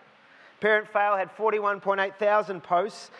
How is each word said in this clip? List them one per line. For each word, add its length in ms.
Parent 300
Fail 280
had 140
forty-one 500
point 200
eight 160
thousand 460
posts, 580